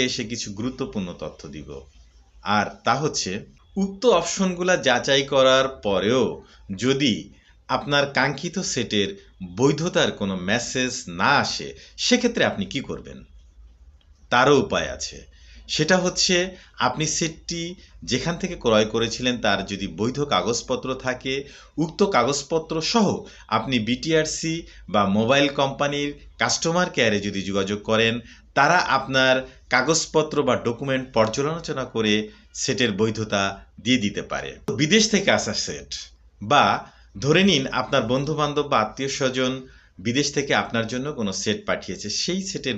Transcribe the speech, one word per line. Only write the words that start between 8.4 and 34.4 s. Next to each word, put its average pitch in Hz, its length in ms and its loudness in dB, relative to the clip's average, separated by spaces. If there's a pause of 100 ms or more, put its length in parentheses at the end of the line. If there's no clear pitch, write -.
সেটের 104 360 0 (500)
বৈধতার 147 500 2 (100)
কোনো 98 160 -2 (140)
মেসেজ 123 440 -2 (260)
না 113 120 4 (120)
আসে, - 240 -6 (380)
সেক্ষেত্রে 240 460 2
আপনি 101 220 -4
কি 135 60 -4 (100)
করবেন, 69 280 -10 (1120)
তারও 127 320 6
উপায় 85 320 -2
আছে। 69 220 -12 (580)
সেটা 156 300 4
হচ্ছে 180 300 0 (520)
আপনি 156 180 -2 (120)
সেটটি 170 440 -6 (500)
যেখান 170 300 -2
থেকে 185 220 -6
ক্রয় 110 300 4
করেছিলেন 120 420 -2 (100)
তার 98 140 2 (120)
যদি 95 160 -4 (120)
বৈধ 123 200 -2 (140)
কাগজপত্র 117 560 -2 (160)
থাকে, 127 280 -6 (500)
উক্ত 156 160 -4 (160)
কাগজপত্র 143 600 0 (180)
সহ 220 140 4 (500)
আপনি 135 180 -2 (120)
বিটিআরসি 156 680 -2 (380)
বা 104 80 4 (160)
মোবাইল 135 300 4 (120)
কোম্পানির 143 500 -2 (320)
কাস্টমার 165 540 0
কেয়ারে 107 320 2
যদি 98 220 -4
যোগাযোগ 98 300 -2 (100)
করেন, 113 240 4 (440)
তারা 143 200 6 (200)
আপনার 131 380 4 (380)
কাগজপত্র 151 640 2 (120)
বা 123 80 4 (120)
ডকুমেন্ট 131 380 -2 (120)
পর্যালোচনা 139 760 0
করে 107 200 2 (480)
সেটের 120 380 2
বৈধতা 107 440 0 (420)
দিয়ে 127 200 4
দিতে 95 160 -2 (100)
পারে। 69 180 -6 (320)